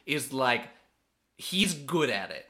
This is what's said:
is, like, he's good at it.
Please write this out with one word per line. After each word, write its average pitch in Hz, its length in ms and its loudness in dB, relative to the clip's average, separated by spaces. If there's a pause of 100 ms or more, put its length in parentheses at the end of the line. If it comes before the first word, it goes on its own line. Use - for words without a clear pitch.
is, 135 260 -2
like, 123 360 2 (680)
he's 185 380 0
good 143 360 0
at 98 200 -2
it. 76 200 -12